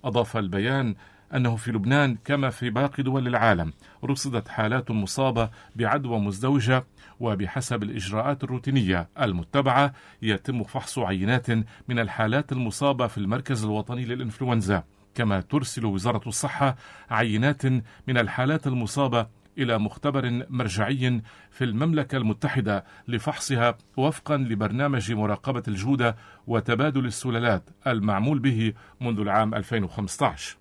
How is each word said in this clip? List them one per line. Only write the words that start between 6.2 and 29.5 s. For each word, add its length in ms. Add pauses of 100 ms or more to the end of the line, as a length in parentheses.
وبحسب 600
الإجراءات 640
الروتينية 640 (120)
المتبعة 720 (300)
يتم 400
فحص 360
عينات 520 (380)
من 100
الحالات 540
المصابة 540
في 120
المركز 460
الوطني 400
للإنفلونزا، 800 (300)
كما 260
ترسل 460
وزارة 420
الصحة 480 (340)
عينات 560 (400)
من 120
الحالات 480
المصابة 600 (320)
إلى 200
مختبر 720
مرجعي 720 (280)
في 140
المملكة 520
المتحدة 680 (240)
لفحصها 720 (180)
وفقاً 400
لبرنامج 760
مراقبة 560
الجودة 480 (300)
وتبادل 600
السلالات 640 (160)
المعمول 520
به 360 (260)
منذ 200
العام 340